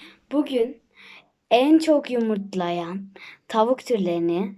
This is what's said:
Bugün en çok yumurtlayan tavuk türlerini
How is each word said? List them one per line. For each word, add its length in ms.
Bugün 500
en 280
çok 320
yumurtlayan 960
tavuk 380
türlerini 720